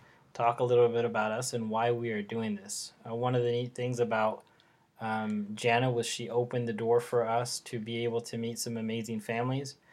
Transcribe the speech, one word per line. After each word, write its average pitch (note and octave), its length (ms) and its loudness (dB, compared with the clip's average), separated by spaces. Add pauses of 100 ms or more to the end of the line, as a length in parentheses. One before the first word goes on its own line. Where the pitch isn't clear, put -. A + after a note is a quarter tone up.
(340)
talk A#2+ 260 2
a B2+ 40 2
little A#2+ 260 8
bit A#2 160 2
about G#2+ 260 0
us B2+ 220 -2
and A2 180 -4
why A#2 200 2
we A#2 200 -2
are G#2 100 -2
doing G#2+ 340 -4
this. - 380 -10 (160)
Uh, A2+ 60 -4
one B2 180 0
of B2 100 2
the A#2+ 80 2
neat B2 220 -2
things B2 260 -2
about, A2 440 2 (580)
um, G#2+ 540 -2
Jana A#2+ 340 4
was A#2 160 0
she - 240 -6
opened A#2+ 380 0
the A2+ 60 -2
door A#2 260 4
for A#2 280 2
us A#2+ 340 0
to - 180 -8
be A#2 240 -4
able A#2 180 0
to A#2 160 -8
meet A2+ 220 -4
some A#2 180 -4
amazing A2 440 -4
families. C3 540 -2 (180)